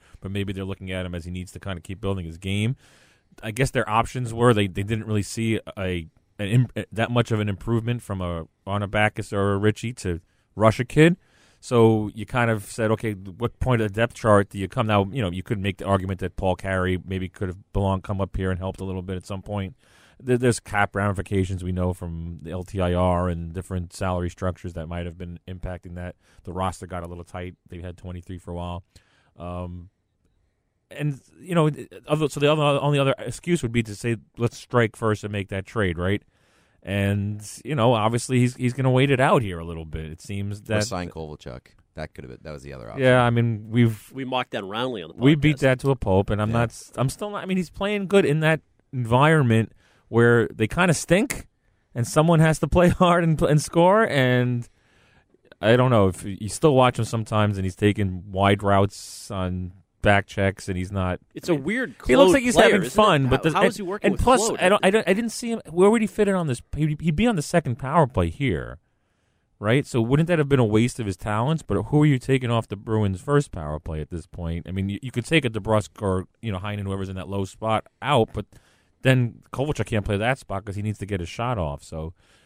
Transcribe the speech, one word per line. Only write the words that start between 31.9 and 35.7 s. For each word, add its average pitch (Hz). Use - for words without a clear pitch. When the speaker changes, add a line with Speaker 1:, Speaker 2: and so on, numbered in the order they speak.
Speaker 1:
other, 156
so -
the 147
other, 156
only 143
other 135
excuse -
would 117
be 117
to 104
say, 117
"Let's 117
strike 117
first 107
and 104
make 101
that 95
trade," 95